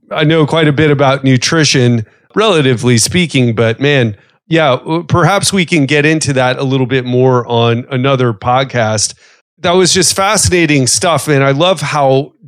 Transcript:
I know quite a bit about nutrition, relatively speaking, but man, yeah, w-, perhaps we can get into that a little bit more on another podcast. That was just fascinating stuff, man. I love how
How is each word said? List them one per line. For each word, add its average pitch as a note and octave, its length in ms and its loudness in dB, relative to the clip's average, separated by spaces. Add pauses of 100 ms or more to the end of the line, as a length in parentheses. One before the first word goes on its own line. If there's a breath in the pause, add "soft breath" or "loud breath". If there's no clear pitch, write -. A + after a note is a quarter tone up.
(120)
I D#3+ 120 -2
know D#3+ 220 2
quite D#3+ 220 0
a D3 60 2
bit D3+ 180 2
about C3+ 320 0
nutrition, B2+ 840 0 (300 soft breath)
relatively C3 640 2
speaking, C3+ 560 0
but A#2 240 -2
man, C3 360 0 (320 soft breath)
yeah, D#3 300 2
w-, D#3+ 260 -6
perhaps F3 480 0
we F#3+ 140 0
can D3 220 0
get D3 180 2
into D#3 280 0
that B2+ 260 0
a C#3 40 -4
little C3 220 0
bit B2+ 200 -2
more B2 420 2
on A#2 420 0
another B2+ 440 0
podcast. A#2+ 800 -2 (420 soft breath)
That E3+ 140 -2
was F3+ 220 2
just F3+ 220 0
fascinating F3 720 0
stuff, D#3+ 420 -2
man. C#3+ 140 2
I C#3 100 2
love E3 300 0
how C#3 520 -2 (140)